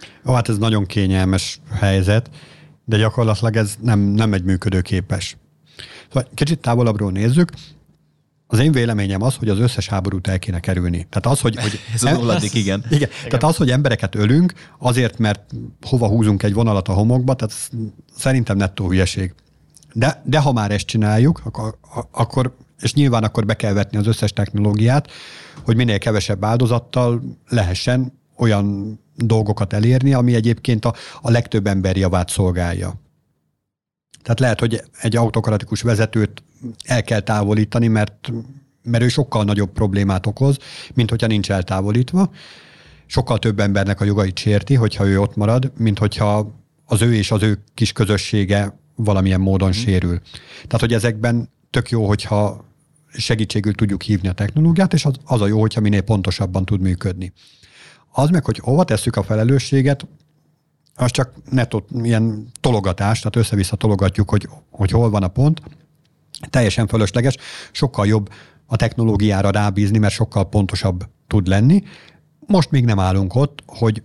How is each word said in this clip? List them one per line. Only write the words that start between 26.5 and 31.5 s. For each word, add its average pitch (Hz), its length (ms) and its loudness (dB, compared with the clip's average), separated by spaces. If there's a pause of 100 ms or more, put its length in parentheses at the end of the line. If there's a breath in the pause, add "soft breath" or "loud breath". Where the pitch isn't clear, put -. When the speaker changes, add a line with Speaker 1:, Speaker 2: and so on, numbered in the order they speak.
Speaker 1:
lehessen 123 640 0 (240)
olyan 101 640 0 (180)
dolgokat 107 560 0
elérni, 123 420 2
ami 123 200 2
egyébként 113 500 0
a, 117 100 0 (280 loud breath)
a 123 80 -2
legtöbb 113 360 0